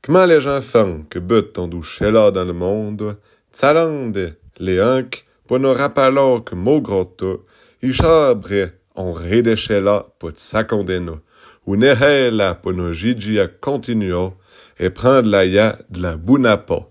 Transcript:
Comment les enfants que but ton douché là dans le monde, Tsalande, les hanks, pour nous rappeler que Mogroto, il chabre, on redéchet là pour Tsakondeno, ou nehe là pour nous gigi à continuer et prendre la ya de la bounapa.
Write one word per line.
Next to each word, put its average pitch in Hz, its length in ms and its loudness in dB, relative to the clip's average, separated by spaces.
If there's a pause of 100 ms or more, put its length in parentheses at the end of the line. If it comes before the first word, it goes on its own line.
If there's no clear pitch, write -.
Comment 180 200 4
les 156 200 4
enfants 113 520 0 (100)
que - 100 -10
but 98 360 0
ton 90 120 -6
douché 85 440 -4
là 107 200 6
dans 92 140 -4
le 90 80 -6
monde, 104 640 -6 (380)
Tsalande, 135 840 0 (220)
les 92 200 -2
hanks, 127 460 0 (220)
pour 127 120 0
nous 135 140 2
rappeler 135 720 2
que - 100 -12
Mogroto, 95 920 -2 (340)
il 131 140 -2
chabre, 110 760 2 (280)
on 92 180 -8
redéchet 107 680 0
là 101 240 0 (140)
pour 82 140 -10
Tsakondeno, 92 880 -6 (440)
ou 98 120 -2
nehe 135 540 4
là 98 240 0
pour 92 200 -6
nous 87 180 -4
gigi 104 480 -2
à 90 80 2
continuer 104 800 -4 (500)
et 92 120 -2
prendre 123 400 2
la 98 160 2
ya 104 320 2 (100)
de 90 140 -10
la 85 140 -6
bounapa. 110 760 0